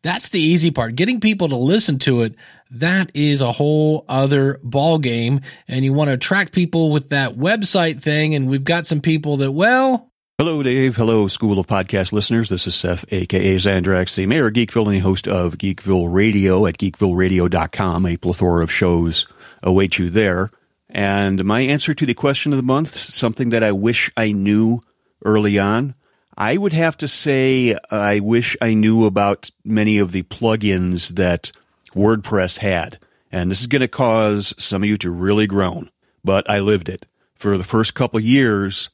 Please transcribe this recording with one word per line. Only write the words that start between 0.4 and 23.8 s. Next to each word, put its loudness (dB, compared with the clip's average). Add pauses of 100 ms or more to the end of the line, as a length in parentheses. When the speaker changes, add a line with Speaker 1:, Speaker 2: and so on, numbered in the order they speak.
Speaker 1:
part. -4
Getting 0
people 0
to -2
listen 0
to 2
it, -2 (360)
that -2
is 0
a 0
whole 0
other 2
ball 2
game. 0 (260)
And -2
you 0
want 2
to 2
attract -2
people 0
with -2
that -2
website 0
thing. 0
And 0
we've 0
got 0
some -2
people 0
that, 0
well. 2 (300)
Speaker 2:
Hello, 0
Dave. 2
Hello, 2
School 0
of -2
Podcast -2
listeners. 0
This -2
is -2
Seth, -4
A -4
K 2
A 2
Zandrax, 0
the -2
mayor 2
of -2
Geekville 0
and 2
the 2
host 0
of -2
Geekville -2
Radio 2
at -4
geekville 0
radio 2
dot 0
com. -2
A -2
plethora 0
of -4
shows 0 (340)
await 2
you 0
there. 0 (440)
And 0
my 0
answer 0
to -2
the 0
question -2
of 0
the -2
month, 0
something -4
that 2
I 2
wish 0